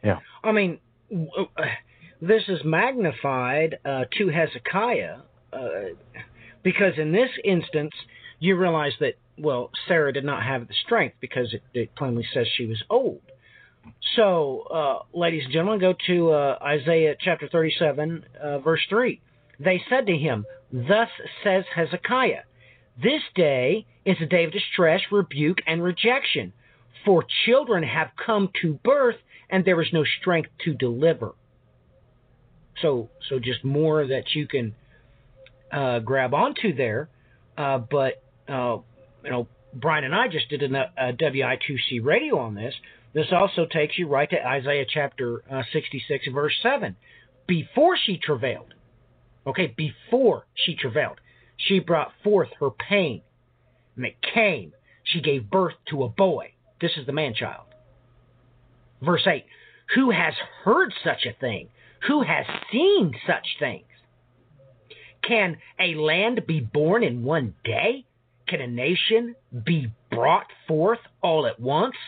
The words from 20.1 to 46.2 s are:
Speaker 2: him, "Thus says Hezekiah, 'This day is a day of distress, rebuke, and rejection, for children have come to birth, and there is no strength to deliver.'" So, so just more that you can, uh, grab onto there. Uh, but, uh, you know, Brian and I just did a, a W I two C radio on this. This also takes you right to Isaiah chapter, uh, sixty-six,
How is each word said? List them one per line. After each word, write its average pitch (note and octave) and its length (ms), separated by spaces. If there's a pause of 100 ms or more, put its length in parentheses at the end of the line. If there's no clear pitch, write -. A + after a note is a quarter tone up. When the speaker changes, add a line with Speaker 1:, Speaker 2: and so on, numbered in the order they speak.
Speaker 2:
him, C3 300 (260)
"Thus F#3 380 (340)
says F#3+ 200 (100)
Hezekiah, F3+ 680 (580)
'This C4+ 200 (140)
day D3+ 500 (200)
is F#3+ 160
a D#3+ 40
day E3+ 180
of D#3+ 80
distress, F#3 500 (100)
rebuke, F3+ 540
and E3 180
rejection, F3 680 (520)
for F#3 180 (220)
children A#3+ 380
have D3 260 (140)
come G3+ 260 (120)
to D#3+ 120 (100)
birth, C4 320 (340)
and F#3 160
there F3 160
is D3+ 120
no D#3+ 100 (160)
strength E3+ 300 (160)
to D#3+ 80
deliver.'" B2 600 (1500)
So, C3 280 (200)
so C3+ 100
just A#2+ 240
more D3+ 420
that C3 300
you D3 100
can, A#2+ 300 (960)
uh, C3 280
grab B2+ 360
onto G#3+ 400
there. B2 340 (480)
Uh, C#3 220
but, C3 420 (260)
uh, B2 300 (460)
you C#3+ 60
know, B2 180 (260)
Brian D3+ 300
and C3+ 100
I A#3+ 140
just D#3 220
did C#3 140
a, C3+ 340
a B2+ 160
W C3+ 300
I B2+ 220
two C3+ 120 (120)
C B2 100
radio G#3 380
on A#2 160
this. A2 220 (380)
This D3+ 180
also F#3 340
takes D3+ 320
you F3 100
right C#3+ 220
to - 180
Isaiah C#3 440
chapter, C3 600
uh, C3 120 (100)
sixty-six, C#3 600